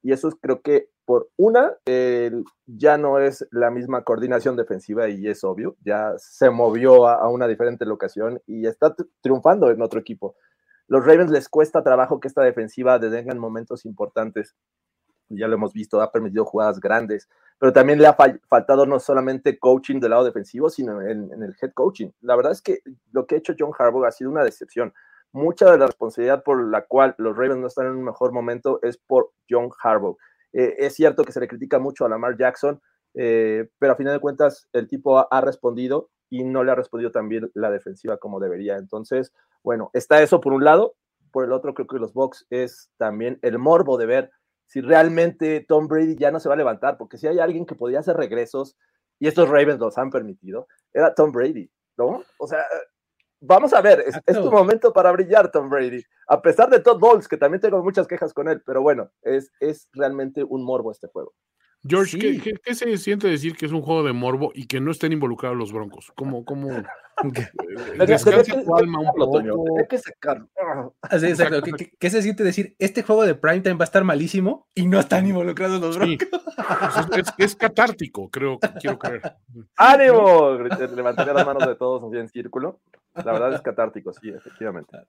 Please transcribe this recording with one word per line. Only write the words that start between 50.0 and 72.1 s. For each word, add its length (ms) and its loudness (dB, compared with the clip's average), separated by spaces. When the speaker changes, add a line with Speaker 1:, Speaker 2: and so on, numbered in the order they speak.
Speaker 1:
permitido, 560 -10
era 200 2
Tom 200 2
Brady, 360 -4
¿no? 260 -4
O 80 -10
sea, 160 -6
vamos 320 6
a 80 6
ver, 180 8
es, 160 -4
es 100 -14
tu 60 2
Speaker 2:
Exacto. 200 0
Speaker 1:
momento 420 4
para 180 6
brillar, 400 2
Tom 180 -2
Brady. 320 -4
A 140 2
pesar 300 4
de 80 6
Todd 200 4
Bowles, 280 6
que 100 -6
también 240 0
tengo 220 0
muchas 240 -2
quejas 260 -8
con 140 -6
él, 180 -4
pero 160 -4
bueno, 300 0
es, 380 -4
es 340 -6
realmente 500 -6
un 200 -8
morbo 280 -6
este 160 -20
juego. 280 -16
Speaker 3:
George, 300 -2
¿qué, 160 -2
Speaker 2:
Sí. 80 -6
Speaker 3:
qué, 120 -8
qué 100 -8
se 240 -4
siente 300 -4
decir 280 -2
que 120 -8
es 40 -6
un 120 -4
juego 180 -2
de 120 0
morbo 420 -4
y 100 -16
que 160 -4
no 80 -4
estén 240 -4
involucrados 420 -4
los 160 -8
Broncos? 440 -14
¿Cómo, 280 -10
cómo, 260 -10
Speaker 2:
<laughs> 80 -8
Speaker 3:
eh, 60 -10
Speaker 1:
Tenía, 300 -8
tenía 160 2
Speaker 3:
descansa 360 4
Speaker 1:
que 200 -2
Speaker 3:
tu 120 0
alma 260 2
un 40 -4
Speaker 1:
sacarlo, 260 0
Toño, 240 -2
Speaker 3:
poco? 120 -4
Speaker 1:
tenía 200 -2
que 120 -4
sacarlo. 520 -8
Speaker 2:
Ah, 160 -2
sí, 80 -2
exacto. 300 0
Speaker 3:
Exacto. 40 -2
Speaker 2:
¿Qué, 80 -12
qué, 140 -20
qué 100 -4
se 140 -2